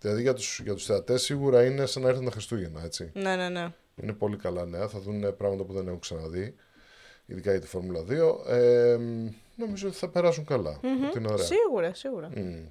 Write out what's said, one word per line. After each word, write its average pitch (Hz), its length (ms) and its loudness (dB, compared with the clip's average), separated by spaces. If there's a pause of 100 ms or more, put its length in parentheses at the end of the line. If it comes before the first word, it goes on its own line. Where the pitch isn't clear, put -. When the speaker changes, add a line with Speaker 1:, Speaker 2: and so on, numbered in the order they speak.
Speaker 1:
Δηλαδή 107 220 0
για 131 120 4
τους, - 300 -6
για 104 100 -4
τους - 100 -8
θεατές 110 380 2
σίγουρα 139 420 6
είναι 135 220 2
σαν 131 160 -4
να 127 60 4
έρθουν 127 160 2
τα 127 60 -2
Χριστούγεννα, 85 540 -6
έτσι. 82 300 -8
Speaker 2:
Ναι, 190 220 0
ναι, 180 120 -2
ναι. 175 200 -4 (340)
Speaker 1:
Είναι 107 100 -4
πολύ 104 240 -2
καλά 90 300 -4
νέα, 87 220 -4
θα 107 120 -10
δουν 101 360 -2
πράγματα 98 280 -2
που 92 80 -8
δεν 95 140 -4
έχουν 87 140 -6
ξαναδεί, 87 540 -6 (720)
ειδικά 92 240 -2
για 95 100 2
τη - 60 -10
Φόρμουλα 90 360 -6
δύο. 151 460 2
Ε, 120 500 6 (580)
νομίζω 202 320 -6
ότι 185 80 -6
θα 185 120 -4
περάσουν 170 360 2
καλά. 90 380 0
Speaker 2:
Μμμ. 262 260 0
Speaker 1:
Ότι 190 100 -4
είναι 110 140 0
ωραία. 101 140 2
Speaker 2:
Σίγουρα, 277 480 2
σίγουρα. 202 420 -8
Speaker 1:
Μμ. 87 340 -8